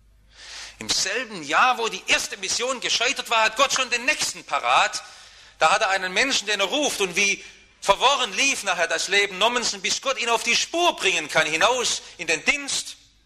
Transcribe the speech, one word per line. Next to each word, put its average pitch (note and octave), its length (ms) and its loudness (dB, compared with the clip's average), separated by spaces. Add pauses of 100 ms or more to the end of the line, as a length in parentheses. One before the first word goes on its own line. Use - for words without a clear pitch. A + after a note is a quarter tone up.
(800)
Im A2 120 -6
selben G#3+ 520 -4
Jahr, G#3 360 2
wo A3+ 100 -2
die F3+ 180 -6
erste C#4 300 -2
Mission A3 440 -4
gescheitert A#3+ 500 -2
war, A3+ 120 4
hat G#3+ 140 0
Gott C4 160 4
schon C4 160 0
den A#3+ 160 -2
nächsten C4+ 400 -2
parat.“ C#3+ 580 2 (560)
Da D#3+ 140 6
hat G#3 80 4
er G#3+ 80 4
einen F#3+ 240 0
Menschen, A3+ 340 0
den G#3 140 0
er G3 60 2
ruft, A#3+ 340 -2
und F3+ 160 -2
wie G3+ 260 0 (380)
verworren G#3 540 2
lief B3 300 0
nachher F3 220 0
das E3 220 -2
Leben G3 300 2
Nommensen, A3+ 420 0
bis G3 220 -2
Gott B3+ 180 -2
ihn A#3 80 -2
auf A#3 140 2
die A#3 140 2
Spur E4+ 400 2
bringen E3+ 340 0
kann, D#3 160 2
hinaus G3+ 560 0 (160)
in F3 80 -10
den D#3 180 0
Dienst. C#4 520 -4 (300)